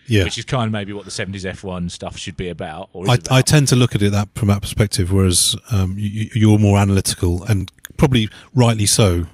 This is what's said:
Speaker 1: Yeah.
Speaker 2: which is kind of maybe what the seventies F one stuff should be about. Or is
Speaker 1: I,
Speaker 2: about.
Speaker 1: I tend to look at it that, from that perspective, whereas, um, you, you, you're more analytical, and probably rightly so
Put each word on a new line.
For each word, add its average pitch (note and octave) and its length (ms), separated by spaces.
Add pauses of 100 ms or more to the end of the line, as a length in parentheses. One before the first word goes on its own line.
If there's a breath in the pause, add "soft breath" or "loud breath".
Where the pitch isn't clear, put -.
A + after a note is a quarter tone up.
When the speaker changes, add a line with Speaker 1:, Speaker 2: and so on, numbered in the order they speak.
Speaker 1:
Yeah. G#2 180
Speaker 2:
which - 120
is A#2 80
kind B2 220
of G#2+ 60
maybe G2+ 200
what G2+ 140
the F#2+ 40
seventies F#2+ 360
F F2+ 180
one F2+ 240
stuff - 300
should - 180
be F2+ 140
about. E2+ 420
Or F2 120
is G#2 60
Speaker 1:
I, B2 40
Speaker 2:
about. - 180
Speaker 1:
I C3 80
tend C#3+ 280
to C3 80
look B2 180
at G2+ 80
it G2+ 100
that, G2+ 220
from G#2 140
that G2+ 120
perspective, G2+ 500
whereas, F#2+ 460 (140)
um, F#2+ 260
you, G#2 140
you, A2 240
you're G#2+ 240
more G2+ 180
analytical, F#2+ 680
and G2+ 280 (240)
probably B2 320 (260 loud breath)
rightly A#2 300
so F#2 500